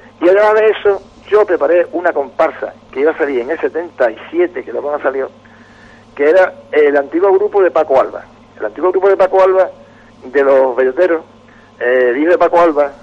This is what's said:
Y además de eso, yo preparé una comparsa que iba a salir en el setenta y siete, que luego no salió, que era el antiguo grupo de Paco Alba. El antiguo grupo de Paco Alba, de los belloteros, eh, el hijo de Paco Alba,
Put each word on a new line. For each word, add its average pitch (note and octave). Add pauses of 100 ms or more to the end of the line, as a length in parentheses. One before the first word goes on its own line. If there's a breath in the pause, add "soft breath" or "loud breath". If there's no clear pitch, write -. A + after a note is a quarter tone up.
(220 loud breath)
Y F3
además G#3+
de A3
eso, G3+ (260)
yo G#3
preparé E3
una E3+
comparsa C3+ (180)
que C3
iba D#3
a D3+
salir C#3+
en C3
el E3+
setenta D3+
y A2+ (120)
siete, E3+
que A2+
luego B2
no C#3+
salió, C3+ (840 loud breath)
que C#3+
era F#3 (180)
el D3
antiguo D#3+
grupo G3+
de F3
Paco C3+
Alba. F#2+ (340)
El G#2+
antiguo D3
grupo F#3+
de G3
Paco F#3+
Alba, F#3 (540 loud breath)
de C3
los C3+
belloteros, D#3+ (580 loud breath)
eh, B2
el A#2+
hijo D#3+
de E3+
Paco E3+
Alba, D3 (120)